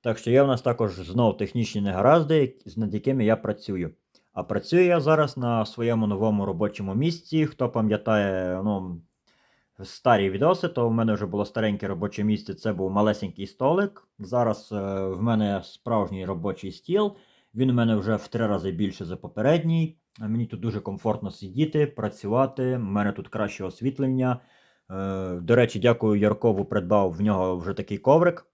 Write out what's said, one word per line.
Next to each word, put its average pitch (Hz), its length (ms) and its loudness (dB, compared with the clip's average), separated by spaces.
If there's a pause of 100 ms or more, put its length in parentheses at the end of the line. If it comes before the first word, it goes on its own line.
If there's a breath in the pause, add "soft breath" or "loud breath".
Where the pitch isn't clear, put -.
Так 113 160 -2
що - 140 -2
є 135 120 8
в 139 40 4
нас 127 140 0
також 104 320 0
знов 95 440 2
технічні 107 440 -4
негаразди, 139 560 4
як-, - 400 -2
над 107 160 -2
якими 127 320 0
я 110 100 6
працюю. 98 560 -6 (420 soft breath)
А - 100 -6
працюю 170 420 2
я 175 140 4
зараз 151 380 2
на 117 280 0
своєму 117 420 0
новому 104 380 0
робочому 98 500 -4
місці. 160 500 0
Хто 127 240 -4
пам'ятає, 101 920 0
ну, 92 380 -4 (840)
старі 98 460 0
відоси, 165 380 0
то 120 220 -2
в 113 40 0
мене 113 200 0
вже 101 120 -4
було 101 200 -4
стареньке 104 420 -4
робоче 98 360 -6
місце, 104 300 -2
це 107 200 -4
був 95 180 -4
малесенький 101 560 -2
столик. 185 600 -2 (120)
Зараз, 110 520 -2
е, 98 340 -4
в 95 160 -6
мене 107 420 0
справжній 98 600 -4
робочий 92 460 -6
стіл. 202 440 -2 (400 soft breath)
Він 131 140 2
у 123 40 2
мене 113 220 4
вже 104 200 0
в - 120 -6
три 113 200 -2
рази 95 240 -2
більше 95 340 -4
за 87 120 -10
попередній. 160 800 0 (220)
А 110 80 -8
мені 113 180 0
тут - 140 -10
дуже 104 200 -2
комфортно 101 520 -4
сидіти, 143 560 -2
працювати. 127 880 -2
У 123 40 -4
мене 101 320 0
тут 92 160 -10
краще 101 360 -4
освітлення. 127 760 -2 (520 soft breath)
Е, 95 440 -6
до 87 200 2
речі, 117 240 4
дякую 110 400 2
Яркову, 104 460 2
придбав 98 460 2
в 82 100 -6
нього 92 360 2
вже 87 160 -6
такий 98 240 -6
коврик. 165 560 2